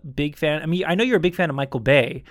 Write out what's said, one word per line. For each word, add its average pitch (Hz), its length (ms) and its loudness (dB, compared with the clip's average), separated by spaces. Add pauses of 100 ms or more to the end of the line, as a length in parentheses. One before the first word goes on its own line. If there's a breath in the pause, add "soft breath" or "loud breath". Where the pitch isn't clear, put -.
(160)
big 147 220 -4
fan? 151 240 -2
I 143 60 -8
mean, 175 200 0
I 165 80 0
know 208 80 2
you're 254 140 4
a - 20 0
big 175 160 0
fan 175 140 0
of 135 80 -6
Michael 139 240 -4
Bay. 131 500 2